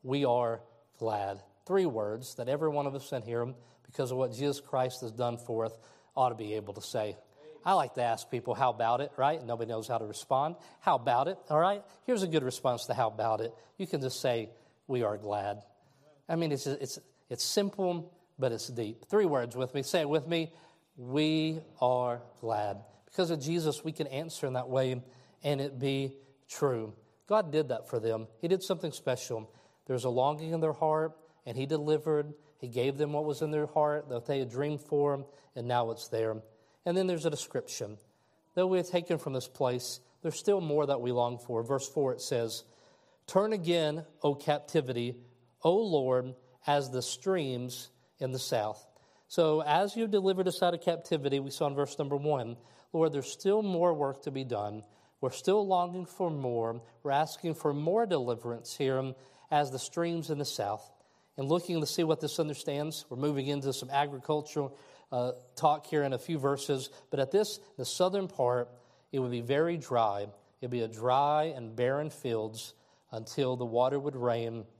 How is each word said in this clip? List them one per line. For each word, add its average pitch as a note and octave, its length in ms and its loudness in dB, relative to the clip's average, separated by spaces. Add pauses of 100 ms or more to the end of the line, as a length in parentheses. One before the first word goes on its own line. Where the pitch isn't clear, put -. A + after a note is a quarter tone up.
We C3+ 240 0
are A#2+ 340 2 (380)
glad. G2+ 440 -2 (220)
Three F#3 220 2
words A2 480 -4
that B2 160 -4
every D3+ 180 2
one C#3+ 180 0
of C3+ 80 -4
us C#3 180 -10
in B2 100 -4
here, A#2+ 320 -4 (300)
because B2+ 260 -4
of B2+ 80 -2
what B2 140 0
Jesus C#3 280 -2
Christ B2+ 400 -2
has A#2 100 -8
done A#2 280 -2
for A2+ 260 -2
us, A2 80 -4 (420)
ought C3 140 4
to A2+ 60 -2
be G#2+ 180 -6
able G2+ 220 -6
to G#2+ 80 -12
say. G#2+ 340 -4 (480)
I F#3 80 2
like D3+ 220 2
to B2 80 -2
ask A2+ 260 -2
people, A#2+ 240 -4
"How C3 160 2
about A#2 320 2
it?" C#3+ 160 -6
Right? C#3+ 260 2
Nobody A#2 280 -4
knows A2+ 180 -6
how A#2+ 80 -2
to A2 80 -2
respond. C3+ 520 -2 (240)
"How D#3+ 160 4
about B2+ 320 2
it?" F#3+ 100 -6 (100)
All D3+ 100 4
right? G3+ 240 2 (220)
Here's A#3 180 0
a F#3 60 0
good D#3 140 2
response B2+ 440 0
to B2 80 -2
"How A#2 140 2
about A2 320 0
it?" A2+ 140 -4 (240)
You F#3+ 80 -4
can D3 160 -2
just C3 180 -4
say, A#2 300 0 (360)
"We B2+ 160 0
are G#2 140 0
glad." G#2 480 -4 (600)
I E3 100 -2
mean, E3 160 0
it's, C3+ 140 -4
it's, C#3 320 -6 (300)
it's - 160 -4
simple, F#3 680 0 (280)
but C3 120 2
it's A2+ 180 -6
deep. A2+ 360 -6
Three G3+ 220 4
words A#2+ 280 0
with B2+ 200 -4
me. C#3 80 0
Say E3+ 180 2
it D3 80 0
with D3+ 180 2
me. E3 280 -2 (420)
We D#3 640 0 (220)
are B2 400 2 (180)
glad. G#2 420 -2 (220)
Because F3 260 -2
of D#3 100 -2
Jesus, D#3 440 -2
we D#3+ 80 -4
can D3+ 140 -4
answer C#3 400 -6
in B2+ 80 -2
that B2+ 160 -4
way B2+ 320 2 (400)
and C#3+ 180 0
it C3+ 180 -6
be C3+ 380 -2 (320)
true. A2+ 460 0 (320)
God G3+ 240 2
did D3+ 180 2
that A#2 220 -4
for A#2+ 100 0
them. A2+ 260 -2 (140)
He E3+ 80 -4
did F#3 140 2
something E3 280 -4
special. B2 640 -6 (320)
There's B2 200 -2
a C3 40 0
longing D3+ 460 0
in E3 60 -2
their D#3 120 2
heart, D#3 420 0 (300)
and A#2+ 140 -8
he C#3 80 -2
delivered. D3+ 640 0 (240)
He B2+ 120 -10
gave B2+ 280 0
them D3 160 0
what D3+ 140 -2
was D3 160 -2
in D3+ 80 0
their D3+ 160 0
heart D3 420 0
that A#2+ 160 -6
they C#3 140 0
had B2+ 100 -2
dreamed C#3+ 320 -4
for, C#3+ 460 0 (280)
and A#2+ 140 -6
now A#2+ 220 2
it's - 180 -8
there. A2 340 0 (440)
And F3 100 2
then F#3+ 100 2
there's E3 200 0
a D#3 40 4
description. - 680 -6 (560)
Though F#3 120 4
we F#3 120 4
have F3 100 0
taken E3+ 300 0
from C#3 160 -4
this B2+ 120 -2
place, - 540 -2 (220)
there's D#3+ 160 -4
still G3 240 4
more D3 240 2
that C3+ 160 2
we B2 100 0
long A#2+ 240 2
for. A#2 260 -2
Verse C3 240 0
four, C3+ 280 0
it - 80 -10
says, A#2 420 -2 (640)
"Turn G#3+ 260 4
again, E3 540 2 (160)
O C#3+ 120 4
captivity, C3 880 0 (420)
O E3+ 100 6
Lord, C3 600 2 (320)
as C#3+ 240 4
the B2+ 120 -2
streams C3 880 -2 (280)
in C3 120 -2
the B2+ 80 -4
south." G#2+ 480 -2 (400)
So D#3 360 4
as F3 340 2
you A3+ 100 0
delivered F#3+ 400 4
us - 160 2
out F3 120 4
of E3+ 80 -8
captivity, D3 580 0
we C#3 100 -6
saw D3+ 160 0
in C#3 80 0
verse C#3 240 -2
number C#3+ 180 -2
one, B2 400 -2 (360)
Lord, E3 200 4
there's - 200 -4
still G#3 300 2
more F3 300 4
work C#3 300 -2
to D3 80 -4
be C3+ 140 -4
done. G#2+ 400 -4 (360)
We're B2+ 100 0
still G3+ 360 2
longing F3+ 400 0
for F3 240 -2
more. A#2+ 520 -2 (200)
We're C#3+ 100 -4
asking D#3 420 0
for D3 180 0
more E3+ 340 2
deliverance A#2+ 720 -4
here C3+ 380 0 (360)
as D3 200 2
the C3 80 -6
streams E3+ 520 -2
in D3 80 0
the C#3+ 60 -2
south. G#2 440 -4 (480)
And C3+ 120 -4
looking E3+ 320 0
to D3+ 60 0
see E3+ 180 0
what D#3 160 2
this D3+ 180 -4
understands, D3+ 720 -4
we're B2 80 -8
moving C#3 320 0
into C#3 240 -2
some C3 180 -8
agricultural, C#3+ 840 -2 (340)
uh, B2 220 0 (240)
talk D3+ 300 4
here D3 180 2
in C3+ 80 0
a B2 60 0
few D#3+ 200 -4
verses. C3+ 520 0 (200)
But C#3 100 0
at C3 100 2
this, G#3 280 2 (200)
the C3+ 60 -4
southern F#3 440 2
part, B2 400 2 (420)
it C#3 80 0
would B2+ 120 0
be A#2+ 100 -2
very D3+ 360 2
dry. A2 500 2 (340)
It'd B2 100 -6
be B2 120 0
a A2+ 60 -2
dry C3+ 560 4 (120)
and A2+ 180 -10
barren C3+ 360 0
fields A2+ 640 -4 (360)
until B2+ 460 -2
the B2 80 -4
water B2 340 2
would C#3 180 -4
rain A#2 480 0 (160)